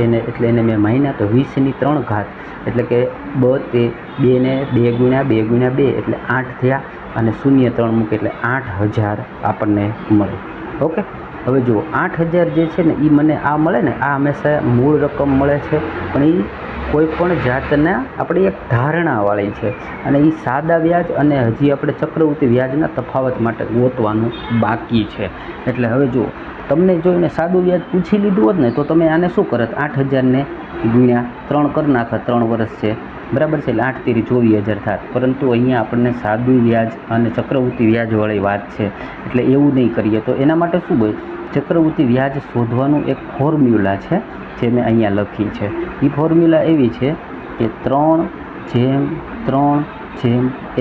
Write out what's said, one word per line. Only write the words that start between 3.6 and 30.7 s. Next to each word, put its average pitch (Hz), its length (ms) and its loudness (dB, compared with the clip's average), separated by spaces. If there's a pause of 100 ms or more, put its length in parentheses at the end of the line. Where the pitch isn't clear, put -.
તે 120 120 4 (340)
બે 127 140 4 (140)
ને 131 80 0 (200)
બે 120 240 4
ગુણ્યા 131 320 2
બે 110 120 2
ગુણ્યા 127 360 0
બે 139 80 4 (140)
એટલે 113 180 -4 (100)
આઠ 127 320 -2
થયા, 131 220 0 (340)
અને 113 240 0
શૂન્ય 135 300 4
ત્રણ 113 300 0
મૂકે 110 180 -2
એટલે 104 140 -4 (200)
આઠ 127 180 -4 (100)
હજાર 104 380 0 (260)
આપણને 104 420 0 (240)
મળે. 104 260 2 (440)
ઓકે, 160 220 -2 (440)
હવે 131 200 2
જુઓ, 104 160 2 (120)
આઠ 165 260 -2 (120)
હજાર 170 240 2
જે 165 80 4 (120)
છે 185 60 0
ને 156 120 2 (120)
એ - 100 4
મને 151 200 4 (140)
આ 151 60 0
મળે 165 260 2
ને, 127 180 0
આ 139 160 0
હંમેશા 143 440 0 (160)
મૂળ 143 280 4
રકમ 143 260 0 (100)
મળે 143 180 2 (120)
છે, 151 80 2 (340)
પણ 139 140 2
એ 185 180 2 (460)
કોઈ 156 180 2 (100)
પણ 170 260 0
જાતના 131 500 2 (240)
આપણી 185 320 0
એક 190 80 -8 (140)
ધારણાવાળી 117 880 0
છે, 104 100 -2 (360)
અને 139 120 2
એ 151 120 4 (140)
સાદા 156 400 0
વ્યાજ 170 240 2 (120)
અને 143 180 4
હજી 123 340 2
આપણે 139 280 -2
ચક્રવૃદ્ધિ 151 520 0
વ્યાજના 135 460 0
તફાવત 127 480 -2
માટે 113 260 -4
ગોતવાનું 113 600 0 (280)
બાકી 110 420 0 (120)
છે. 95 160 -6 (360)
એટલે 120 280 -2
હવે 139 200 2
જુઓ, 113 140 0 (400)
તમને 180 260 4 (100)
જો 180 140 4
એને 170 100 2 (100)
સાદું 180 280 2
વ્યાજ 180 240 2
પૂછી 190 340 2
લીધું 208 200 2
હોત 196 200 4
ને, 117 60 4
તો 139 140 0
તમે 160 260 4
આને 170 180 2
શું 175 220 0
કરત? 117 240 -2 (100)
આઠ 143 140 -4 (140)
હજારને 131 280 2 (540)